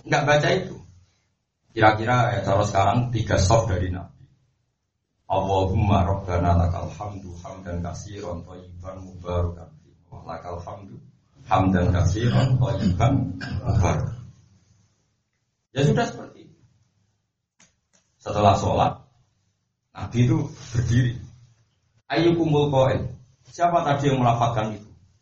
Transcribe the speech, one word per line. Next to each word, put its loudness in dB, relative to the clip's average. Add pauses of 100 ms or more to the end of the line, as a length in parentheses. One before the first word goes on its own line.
nggak 0
baca 4
itu. -4 (960)
Kira-kira 2
ya -4
cara 2
sekarang 2
tiga -2
soft 4
dari -2
Nabi. -12 (1040)
Allahumma 0
rabbana 0
lakal 0
hamdu -12
hamdan -10
katsiran -12
thayyiban -16
mubarakan -6 (540)
lakal -12
hamdu, -16 (520)
hamdan 4
katsiran, 2
thayyiban 2 (520)
mubarakan. 0 (1500)
Ya 0
sudah 2
seperti -14
itu. -20 (1600)
Setelah 2
sholat, 0 (1040)
Nabi -8
itu 0 (240)
berdiri. 0 (960)
Ayyukumul 2
qail. 2 (440)
Siapa 0
tadi 0
yang 2
melafalkan 0
itu? -20 (320)